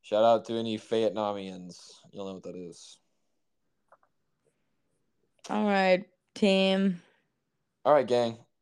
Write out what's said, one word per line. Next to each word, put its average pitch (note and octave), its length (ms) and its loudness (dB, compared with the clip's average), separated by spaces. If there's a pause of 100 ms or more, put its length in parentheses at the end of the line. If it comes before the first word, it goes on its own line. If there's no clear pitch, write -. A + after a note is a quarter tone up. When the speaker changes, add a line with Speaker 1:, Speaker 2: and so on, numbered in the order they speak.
Speaker 1:
Shout G#2+ 220 0
out A2+ 220 4
to A2+ 120 -6
any A2+ 200 -4
Vietnamians. G2+ 1000 -4 (320)
You'll G2+ 160 -12
know F#2+ 80 -10
what F2+ 80 -16
that F2+ 140 -14
is. - 420 -18 (2500)
Speaker 2:
All G#3+ 160 -2
right, F#3+ 400 2 (300)
team. F#3+ 680 2 (840)
Speaker 1:
All C#3 100 4
right, C3+ 100 4
gang. A#2 320 0 (260)